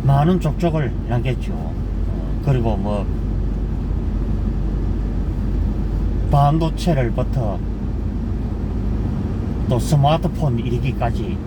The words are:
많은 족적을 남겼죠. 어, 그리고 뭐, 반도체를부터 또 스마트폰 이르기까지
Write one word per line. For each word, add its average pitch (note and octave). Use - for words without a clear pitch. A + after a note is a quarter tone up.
많은 D3
족적을 D#3+
남겼죠. B2
어, -
그리고 A2+
뭐, G2+
반도체를부터 C#3+
또 B2
스마트폰 D3
이르기까지 A#2+